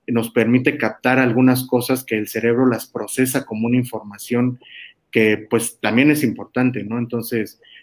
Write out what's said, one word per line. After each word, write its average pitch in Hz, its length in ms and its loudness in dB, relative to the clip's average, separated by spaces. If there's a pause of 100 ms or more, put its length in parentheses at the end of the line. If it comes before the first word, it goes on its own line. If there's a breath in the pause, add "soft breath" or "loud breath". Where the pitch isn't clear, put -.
nos 117 240 -2
permite 123 480 2
captar 127 400 0
algunas 127 480 2
cosas 127 360 -2
que - 140 -4
el 107 120 -4
cerebro 117 380 0
las 113 200 0
procesa 127 580 -2
como 110 220 -4
una 120 100 2
información 120 800 -4 (520 loud breath)
que, 110 260 4 (140)
pues, 113 300 -2
también 120 300 4
es 147 140 2
importante, 120 580 -2
¿no? 110 160 -6
Entonces, 117 640 -6 (220 soft breath)